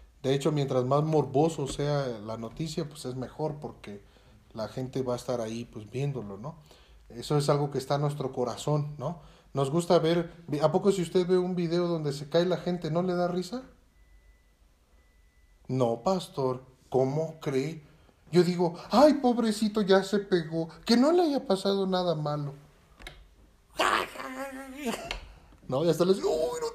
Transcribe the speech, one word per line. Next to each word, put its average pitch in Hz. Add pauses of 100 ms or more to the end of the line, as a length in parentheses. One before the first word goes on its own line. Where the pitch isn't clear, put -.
(240)
de 135
hecho, 147
mientras 131
más 143
morboso 151
sea 143 (120)
la 110
noticia, 151
pues -
es 127
mejor, 147
porque - (500)
la 110
gente 131
va 123
a 120
estar 120
ahí, 113
pues, 104
viéndolo, 123
¿no? 139 (520)
Eso 120
es 143
algo 143
que 135
está 143
en 143
nuestro 143
corazón, 143
¿no? 151 (320)
Nos 139
gusta 170
ver, 165 (300)
¿a 156
poco 190
si 190
usted 175
ve 185
un 180
video 175
donde 156
se 147
cae 170
la 175
gente, 175
no 170
le 180
da 175
risa? 185 (2000)
No, 120
pastor, 139 (240)
¿cómo 139
cree? 151 (480)
Yo 170
digo, 175 (160)
"Ay, 269
pobrecito, 226
ya 190
se 202
pegó, 165 (160)
que 240
no 277
le 349
haya 285
pasado 196
nada 180
malo." 147 (3250)
No, 131
y 170
hasta 160
les 190
digo, 381
"Uy, 480
no 466